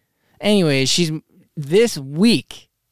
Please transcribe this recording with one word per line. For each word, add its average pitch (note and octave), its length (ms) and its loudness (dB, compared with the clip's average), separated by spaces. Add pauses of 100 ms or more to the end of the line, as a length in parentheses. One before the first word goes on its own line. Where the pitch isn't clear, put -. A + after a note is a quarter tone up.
(420)
Anyways, D#3 480 2
she's, E3+ 200 0 (460)
this E3+ 400 0
week, D3+ 720 -2 (240)